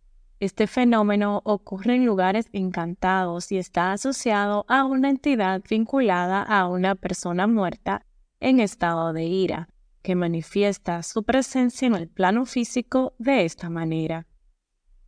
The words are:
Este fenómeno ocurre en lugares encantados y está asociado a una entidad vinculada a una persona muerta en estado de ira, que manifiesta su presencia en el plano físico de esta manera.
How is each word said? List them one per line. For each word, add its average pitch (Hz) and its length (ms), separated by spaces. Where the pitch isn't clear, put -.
Este 196 260
fenómeno 208 800
ocurre 208 500
en 254 100
lugares 196 460
encantados 185 1040
y 190 40
está 180 360
asociado 208 720
a 269 160
una 269 260
entidad 214 600
vinculada 202 720
a 196 240
una 185 280
persona 180 520
muerta 202 580
en 262 180
estado 170 540
de 160 100
ira, 175 460
que 185 140
manifiesta 175 840
su 214 220
presencia 262 640
en 233 100
el 165 140
plano 208 360
físico 254 760
de 240 260
esta 170 240
manera. 165 580